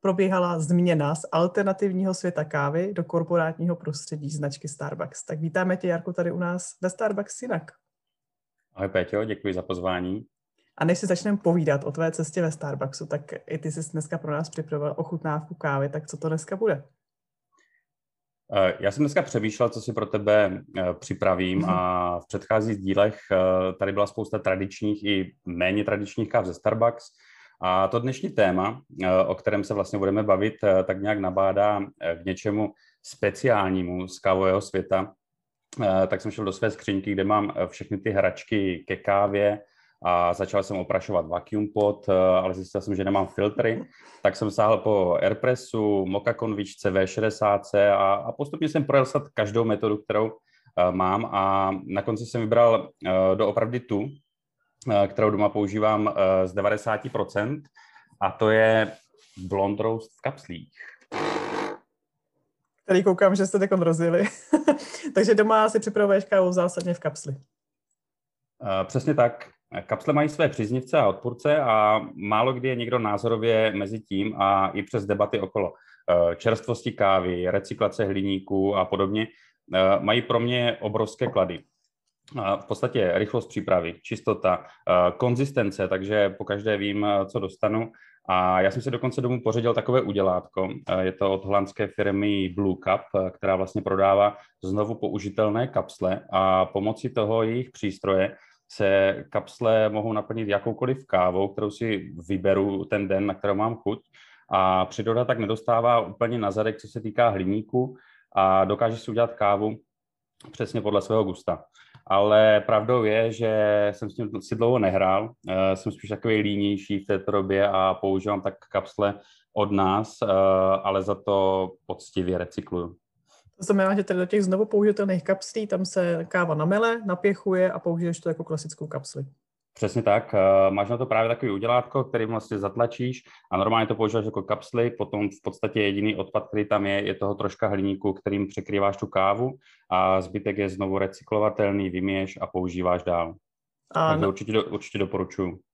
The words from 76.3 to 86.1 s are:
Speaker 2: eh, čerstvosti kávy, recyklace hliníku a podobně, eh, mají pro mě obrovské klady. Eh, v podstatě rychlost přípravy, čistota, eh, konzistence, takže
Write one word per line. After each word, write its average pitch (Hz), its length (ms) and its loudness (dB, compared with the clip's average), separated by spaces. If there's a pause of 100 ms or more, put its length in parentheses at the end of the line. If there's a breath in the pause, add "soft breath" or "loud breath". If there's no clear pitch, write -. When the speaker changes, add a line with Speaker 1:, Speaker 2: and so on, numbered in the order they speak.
Speaker 2:
eh, 85 40 -2
čerstvosti 113 560 -2
kávy, 90 600 2
recyklace 101 540 -2
hliníku 98 720 -2
a 92 100 2
podobně, 101 420 0 (480 soft breath)
eh, 95 240 6
mají 113 220 2
pro 117 180 0
mě 120 420 0
obrovské 107 460 -2
klady. 90 360 0 (760)
Eh, - 20 -6 (200)
v - 40 -20
podstatě 110 500 0
rychlost 107 320 -2
přípravy, 90 560 -2
čistota, 95 600 -2 (240 loud breath)
eh, 90 280 6
konzistence, 120 680 0
takže 98 420 2